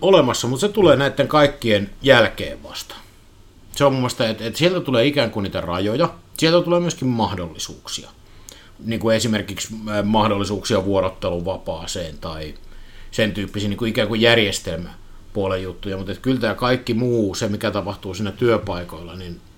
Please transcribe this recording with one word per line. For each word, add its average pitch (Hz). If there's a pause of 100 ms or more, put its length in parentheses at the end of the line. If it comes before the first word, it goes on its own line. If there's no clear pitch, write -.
olemassa, 143
mutta 131
se 202
tulee 170
näiden 139
kaikkien 113 (120)
jälkeen 117
vasta. - (800)
Se 143
on 139
mun 135
mielestä, 127
että, 113
että 113
sieltä 175
tulee 127
ikään 143
kuin 110
niitä 92
rajoja, 101 (240)
sieltä 165
tulee 175
myöskin 170
mahdollisuuksia. 98 (760)
Niin 110
kuin 113
esimerkiksi, 104
äh, 107
mahdollisuuksia 101
vuorotteluvapaaseen 90
tai 78 (560)
sen 107
tyyppisiä 101
niin 101
kuin 113
ikään 107
kuin 113
järjestelmäpuolen 95
juttuja, 95
mutta 95
että 92
kyllä 127
tämä 107
kaikki 123
muu, 113
se 113
mikä 104
tapahtuu 98
siinä 98
työpaikoilla, 87
niin 87 (180)